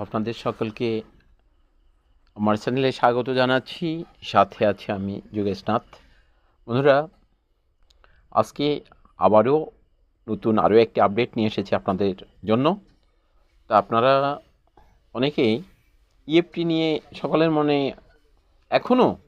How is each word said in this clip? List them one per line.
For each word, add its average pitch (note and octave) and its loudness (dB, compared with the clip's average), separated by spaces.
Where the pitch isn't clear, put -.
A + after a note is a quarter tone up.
আপনাদের A2 -6
সকলকে A#2 -6
আমার G#2+ 0
চ্যানেলে C3 -2
স্বাগত A#2+ 2
জানাচ্ছি। B2+ -2
সাথে G3 2
আছি - -6
আমি G2 -6
যোগেশনাথ। G2+ -4
বন্ধুরা, C3+ 4
আজকে C#3+ -2
আবারও A2 4
নতুন A2 -2
আরও F#2+ 4
একটি - -8
আপডেট G#2+ -2
নিয়ে G#2+ -2
এসেছি G2 -6
আপনাদের F#2+ -4
জন্য। B2 2
তা - -8
আপনারা A#2+ 2
অনেকেই C3 0
ইএফটি E3 0
নিয়ে D#3+ -2
সকলের D#3+ 2
মনে D3 2
এখনও B3 2